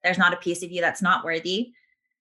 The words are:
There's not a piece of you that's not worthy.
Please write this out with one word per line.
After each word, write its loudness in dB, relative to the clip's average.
There's 2
not 6
a -4
piece -4
of -10
you -4
that's 0
not 2
worthy. -4